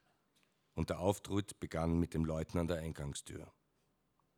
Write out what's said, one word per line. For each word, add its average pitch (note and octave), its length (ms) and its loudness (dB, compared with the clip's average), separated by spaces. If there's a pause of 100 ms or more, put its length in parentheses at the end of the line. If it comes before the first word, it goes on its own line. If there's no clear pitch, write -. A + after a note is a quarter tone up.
(760)
Und D#2+ 140 0
der E2 100 -2
Auftritt G2+ 600 0
begann E2 400 2
mit E2 140 2
dem D#2+ 120 2
Läuten D#2+ 340 -2
an E2 80 2
der E2+ 120 0
Eingangstür. D2 720 -8 (880)